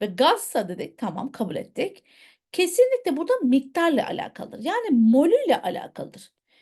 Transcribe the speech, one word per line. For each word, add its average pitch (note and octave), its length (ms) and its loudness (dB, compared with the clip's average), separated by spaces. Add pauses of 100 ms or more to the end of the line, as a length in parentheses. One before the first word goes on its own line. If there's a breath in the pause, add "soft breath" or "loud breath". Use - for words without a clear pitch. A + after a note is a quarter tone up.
ve G#3+ 40 -2
gazsa A#3 600 0
dedik, - 300 -12
tamam A3+ 340 -8
kabul - 240 -6
ettik. - 480 -8 (480 soft breath)
Kesinlikle G#4+ 640 0
burada E4+ 260 0
miktarla C#4 640 2
alakalıdır. - 580 -10
Yani A4 260 -4
molüyle C#4+ 720 4
alakalıdır. - 720 -10 (300)